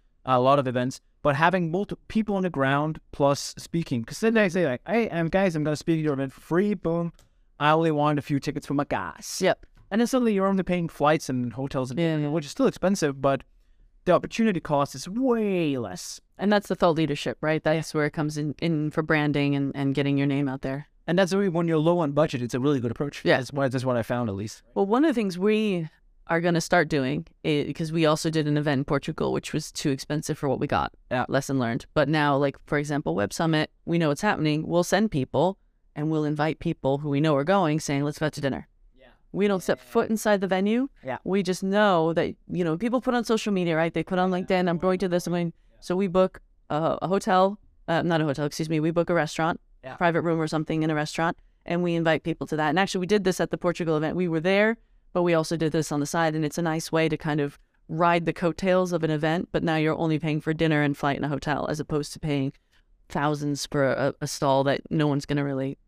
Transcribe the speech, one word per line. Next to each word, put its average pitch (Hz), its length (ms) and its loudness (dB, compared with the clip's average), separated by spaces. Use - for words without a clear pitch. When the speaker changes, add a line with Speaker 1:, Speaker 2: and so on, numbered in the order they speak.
Speaker 1:
a 127 160 4
lot 135 180 6
of 131 100 0
events, 123 320 -2
but 143 140 2
having 170 340 2
multiple 190 380 -4
people 214 280 0
on 185 60 0
the 185 80 0
ground 143 500 0
plus 143 460 0
speaking. 143 460 -4
'Cause - 160 -12
then 226 140 2
they 214 140 4
say, 175 180 2
like, 127 200 -4
"Hey, 220 240 0
um, 165 180 -2
guys, 190 280 2
I'm 151 80 0
gonna 151 120 0
speak 165 220 0
at 156 60 -2
your 151 100 0
event 135 180 -4
for - 80 -20
free, 208 340 0
boom. 170 380 -4
I 147 120 4
only 165 180 4
want 147 280 2
a 131 40 -2
few 143 160 -2
tickets 143 280 -6
for 143 80 -4
my 143 100 0
guys." - 560 -6
Speaker 2:
Yep. 185 240 2
Speaker 1:
And 208 100 0
then 240 60 2
suddenly 233 280 0
you're 190 120 2
only 196 160 2
paying 175 260 -2
flights 151 400 2
and 123 260 -2
hotels, 131 360 -4
and, 143 80 -6
Speaker 2:
Yeah, 165 200 0
yeah. 147 100 -2
Speaker 1:
which 151 160 -2
is 143 60 -14
still 269 160 0
expensive, 165 560 0
but 139 200 2
the 180 80 4
opportunity 190 480 2
cost 143 340 -2
is 131 140 -12
way 202 680 0
less. 92 420 -10
Speaker 2:
And 208 140 2
that's 208 160 2
the 185 80 -2
thought 175 180 4
leadership, 143 460 -2
right? 156 240 0
That's 156 280 0
where 151 140 2
it 147 60 -4
comes 151 260 -4
in, 147 240 -4
in 151 300 0
for 165 100 0
branding 147 540 2
and, 139 180 -2
and 139 200 0
getting 143 220 2
your 139 120 2
name 143 200 0
out 131 140 -6
there. 135 260 -8
Speaker 1:
And 175 120 2
that's 185 140 4
really 202 160 2
when 170 180 0
you're 165 120 4
low 165 200 4
on 151 140 0
budget, 143 300 2
it's 123 120 -4
a 127 60 -2
really 139 200 2
good 117 100 -2
approach. 143 340 -6
Speaker 2:
Yeah. 151 140 4
Speaker 1:
That's 127 140 -6
what, 139 200 0
that's 127 120 -2
what 127 120 0
I 117 60 2
found, 120 260 -2
at 98 80 -4
least. 104 260 -10
Speaker 2:
Well, 202 120 2
one 240 180 4
of 330 40 4
the 277 60 2
things 196 240 -2
we 202 500 0
are 170 120 0
gonna 170 200 2
start 170 280 2
doing, 147 380 -2
i-, 147 300 0
'cause 156 180 -6
we 165 140 2
also 156 240 2
did 156 160 0
an 147 120 2
event 147 220 0
in 143 40 -4
Portugal, 151 480 -2
which 135 220 -4
was - 180 -6
too - 180 -2
expensive 151 480 -4
for 147 100 -2
what 131 120 -2
we 147 60 0
got. 90 260 0
Speaker 1:
Yeah. 123 180 -2
Speaker 2:
Lesson 135 300 -2
learned. 117 360 -4
But 147 140 2
now, 147 280 2
like, 139 200 0
for 156 120 -2
example, 147 360 -2
Web 196 180 -2
Summit, 160 380 0
we 170 120 0
know 160 120 2
it's 143 100 -2
happening. 156 460 0
We'll 170 180 2
send 202 260 2
people 147 480 0
and 151 140 -4
we'll 156 140 0
invite 151 360 -2
people 139 380 -2
who 147 100 -6
we 143 120 0
know 156 140 4
are 139 100 2
going, 165 360 2
saying, 143 240 -2
"Let's 147 140 -4
go 156 80 0
out 151 80 -4
to 151 80 -10
dinner." 123 260 -4
Speaker 1:
Yeah. 127 100 -20
Speaker 2:
We 196 160 0
don't 190 140 0
set - 160 0
Speaker 1:
Yeah. - 120 -20
Speaker 2:
foot - 200 2
inside 214 320 2
the 196 40 0
venue. 202 420 0
Speaker 1:
Yeah. 123 220 -6
Speaker 2:
We 190 180 0
just 180 220 -4
know 190 480 4
that, 165 220 0
you 170 100 -2
know, 160 140 0
people 226 240 -2
put 240 140 -2
on 240 100 0
social 220 280 0
media, 175 240 0
right? 165 160 0
They 165 120 -2
put 185 160 -2
on 185 100 2
Speaker 1:
Yeah. 180 80 0
Speaker 2:
LinkedIn, 185 300 0
"I'm 170 100 0
going 185 220 0
to 196 80 0
this, 175 180 0
I'm 170 60 -2
going." 170 200 -2
Speaker 1:
Yeah. - 100 -20
Speaker 2:
So - 160 -4
we 196 100 0
book 185 340 2
a, 151 320 0
a 151 80 -4
hotel, 196 500 2
uh, 165 140 2
not 165 180 2
a 156 40 0
hotel, 147 200 -2
excuse 156 240 -4
me. 160 120 0
We 160 100 0
book 170 180 0
a 175 60 0
restaurant, 160 460 -2
Speaker 1:
Yeah. 127 140 -16
Speaker 2:
private 170 260 2
room 165 180 0
or 160 80 0
something 156 340 -2
in 160 80 0
a 156 40 -2
restaurant, 165 420 -2
and 175 180 -2
we 175 120 0
invite 165 300 2
people 165 240 -4
to 156 80 -4
that. 151 120 0
And 147 100 2
actually, 190 220 0
we 180 60 -4
did 202 180 2
this 185 160 0
at 170 100 -2
the 175 80 -4
Portugal 165 380 -2
event. 151 200 -2
We 180 120 0
were 160 120 0
there, 202 360 2
but 180 100 0
we 175 120 4
also 160 220 0
did 156 160 0
this 160 180 0
on 151 100 -2
the 143 60 -2
side. 165 300 0
And 160 80 0
it's 147 140 -4
a 170 40 -2
nice 160 300 -4
way 160 160 2
to 156 80 0
kind 151 240 -2
of 143 180 -4
ride 170 380 2
the 160 60 0
coattails 180 600 0
of 165 120 -2
an 156 60 0
event, 156 420 -2
but 165 120 0
now 160 120 0
you're 156 200 2
only 160 240 0
paying 156 200 -2
for 160 120 -2
dinner 156 300 2
and 143 140 0
flight 143 200 -2
and - 80 -6
a 139 40 -4
hotel 143 400 -4
as 151 120 -4
opposed 147 320 -4
to - 80 -16
paying 143 320 -2
thousands 147 580 -2
for 143 240 0
a, 123 300 0
a 147 60 -4
stall 139 380 2
that 139 160 0
no 151 160 2
one's 143 200 -2
gonna 147 180 -2
really 135 440 -6